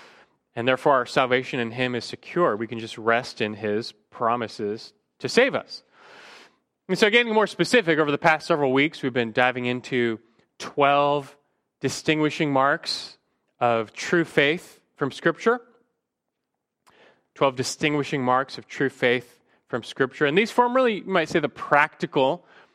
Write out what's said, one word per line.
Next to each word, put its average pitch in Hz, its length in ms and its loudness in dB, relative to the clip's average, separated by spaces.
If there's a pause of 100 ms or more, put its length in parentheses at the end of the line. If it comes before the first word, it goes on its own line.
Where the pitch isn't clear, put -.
(540)
and 120 140 -2
therefore 131 240 2
our 123 140 2
salvation 127 540 0
in 113 100 -4
Him 127 240 -4
is 117 100 -6
secure. - 520 -2
We 113 100 -6
can 113 120 -10
just 110 200 -12
rest 117 420 -2
in 107 140 -2
His 107 380 -4 (180)
promises 113 840 -4 (280)
to 131 80 -6
save 247 260 2
us. - 280 -10 (1080)
And 185 100 -2
so 214 100 4
getting 233 240 2
more 214 140 2
specific, 165 520 2
over 147 120 2
the 143 80 0
past 156 300 2
several 147 220 2
weeks, 139 320 0
we've 127 120 -4
been 117 180 -2
diving 123 320 2
into 120 540 -2 (400)
twelve 143 760 0 (460)
distinguishing 151 720 -2
marks 139 640 -2 (440)
of 113 340 0
true 170 320 -2
faith 156 520 -2 (160)
from 139 160 -4
Scripture. 226 520 -2 (1700)
Twelve 135 220 0
distinguishing 147 640 -2
marks 127 360 0
of 113 100 -20
true 139 220 -4
faith 123 500 -2 (280)
from 120 140 -6
Scripture. - 440 -2
And 143 100 0
these 220 140 2
form 247 260 2
really, 233 220 0
you - 60 -12
might 180 260 -2
say, 170 100 0
the 147 80 -2
practical 151 960 0 (300)